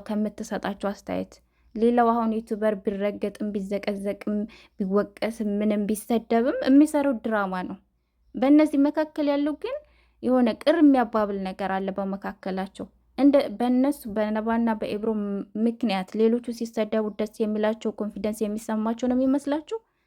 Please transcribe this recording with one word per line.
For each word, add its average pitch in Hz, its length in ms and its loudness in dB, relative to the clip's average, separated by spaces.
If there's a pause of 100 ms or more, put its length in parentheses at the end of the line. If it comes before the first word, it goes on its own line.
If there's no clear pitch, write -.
ከምትሰጣቸው 208 840 -4
አስተያየት። - 460 -6 (420)
ሌላው 233 340 4
አሁን 233 220 2
ዩቱበር 220 440 -2
ቢረገጥም 202 760 -4
ቢዘቀዘቅም 202 880 -4 (380)
ቢወቀስም 208 800 -2
ምንም 214 320 0
ቢሰደብም 233 760 0
የሚሰሩት 285 580 4
ድራማ 202 420 -2
ነው። 190 140 -10 (580)
በእነዚህ 294 440 4
መካከል 302 480 0
ያለው 285 280 0
ግን 453 200 -8 (480)
የሆነ 247 340 4
ቅር 311 200 2
የሚያባብል 233 640 4
ነገር 190 300 -4
አለ 190 200 -2
በመካከላቸው። 190 920 -6 (320)
እንደ 277 180 6 (160)
በእነሱ 247 500 0 (100)
በነባና 220 640 0
በኤብሮ 214 380 -4
ም-፣ 208 140 -4 (300)
ምክንያት 220 580 -2
ሌሎቹ 226 380 2
ሲሰደቡ 220 580 -4
ደስ 214 240 -6
የሚላቸው 214 560 -2
ኮንፊደንስ 214 480 -6
የሚሰማቸው 220 680 -4
ነው 247 80 2
የሚመስላችሁ? 277 640 0 (300)